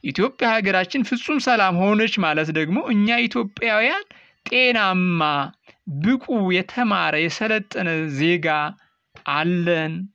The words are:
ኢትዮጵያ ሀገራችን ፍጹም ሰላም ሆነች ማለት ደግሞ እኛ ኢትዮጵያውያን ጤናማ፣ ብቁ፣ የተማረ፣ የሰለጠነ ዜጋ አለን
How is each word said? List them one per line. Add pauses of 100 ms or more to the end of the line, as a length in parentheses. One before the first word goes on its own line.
ኢትዮጵያ
ሀገራችን
ፍጹም
ሰላም
ሆነች
ማለት
ደግሞ (120)
እኛ
ኢትዮጵያውያን (400)
ጤናማ፣ (760)
ብቁ፣ (260)
የተማረ፣
የሰለጠነ (220)
ዜጋ (840)
አለን (220)